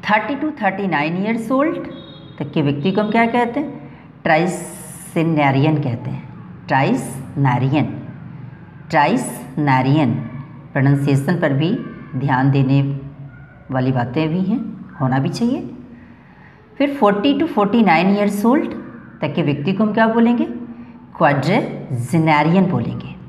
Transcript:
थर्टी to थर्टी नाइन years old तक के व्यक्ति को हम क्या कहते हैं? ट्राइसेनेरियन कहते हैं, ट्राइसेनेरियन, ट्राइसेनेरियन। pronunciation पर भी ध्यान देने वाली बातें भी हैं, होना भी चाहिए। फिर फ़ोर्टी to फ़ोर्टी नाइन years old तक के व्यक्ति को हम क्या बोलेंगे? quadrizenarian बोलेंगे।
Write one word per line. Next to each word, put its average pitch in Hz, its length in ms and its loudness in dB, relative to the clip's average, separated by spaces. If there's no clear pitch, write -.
थर्टी 220 320 0
to 302 260 -4
थर्टी 196 260 0
नाइन 160 360 0
years 226 360 -2
old 311 180 0
तक 139 140 -8
के 165 80 2
व्यक्ति 143 300 0
को 202 100 2
हम 214 100 -2
क्या 233 140 4
कहते 240 340 0
हैं? - 320 -10
ट्राइसेनेरियन 156 1500 0
कहते 143 140 -2
हैं, - 400 -8
ट्राइसेनेरियन, 139 1300 0
ट्राइसेनेरियन। 147 1400 2
pronunciation 139 680 2
पर 147 140 2
भी 170 260 0
ध्यान 131 360 2
देने 139 480 2
वाली 131 200 0
बातें 135 380 0
भी 180 120 -2
हैं, 208 440 -4
होना 131 180 2
भी 135 100 0
चाहिए। 247 400 -2
फिर 277 160 0
फ़ोर्टी 214 460 2
to 330 80 2
फ़ोर्टी 214 340 2
नाइन 185 340 4
years 202 360 2
old 302 220 0
तक 143 140 -4
के 170 60 0
व्यक्ति 143 320 0
को 196 100 2
हम 214 100 0
क्या 226 140 4
बोलेंगे? 233 400 2
quadrizenarian 160 1500 2
बोलेंगे। - 500 -4